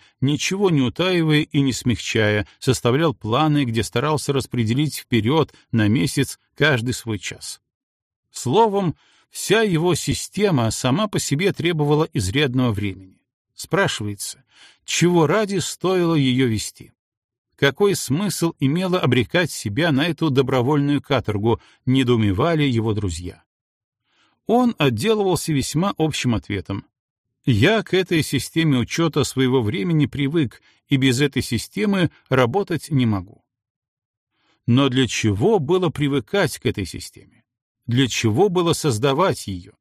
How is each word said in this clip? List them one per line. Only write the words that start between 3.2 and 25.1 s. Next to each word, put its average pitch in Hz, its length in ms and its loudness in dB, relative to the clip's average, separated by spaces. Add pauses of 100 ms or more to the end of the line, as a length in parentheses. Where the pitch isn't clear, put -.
где 113 160 -2
старался 143 500 -2
распределить 123 680 -2
вперед 123 580 0 (160)
на 110 160 2
месяц 135 500 0 (180)
каждый 131 380 0
свой 110 240 -6
час. - 440 -12 (680)
Словом, 196 680 0 (360)
вся 220 320 0
его 175 320 0
система 143 760 -2
сама 139 380 -2
по - 100 -4
себе 160 340 -2
требовала 151 600 0
изрядного 127 580 0
времени. 95 480 -8 (360)
Спрашивается, - 880 -4 (420)
чего 170 400 2
ради 196 320 0
стоило 175 560 -2
ее 131 320 2
вести? - 460 -6 (640)
Какой 165 400 2
смысл 165 640 -2
имело 175 400 0
обрекать 139 500 0
себя 131 420 -2
на 139 140 2
эту 160 240 0
добровольную 135 720 2
каторгу, 107 580 0 (280)
недоумевали 127 800 2
его 113 280 0
друзья. 90 500 -6 (1120)
Он 240 240 2
отделывался 165 760 0